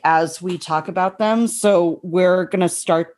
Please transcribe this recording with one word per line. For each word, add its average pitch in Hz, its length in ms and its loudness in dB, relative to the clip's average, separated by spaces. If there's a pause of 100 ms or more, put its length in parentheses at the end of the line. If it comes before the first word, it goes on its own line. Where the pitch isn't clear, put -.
as 160 380 0
we 180 160 -6
talk 156 300 -6
about 185 320 -4
them. 226 260 0
So 185 560 2
we're 180 440 2
gonna 185 220 0
start 170 500 -2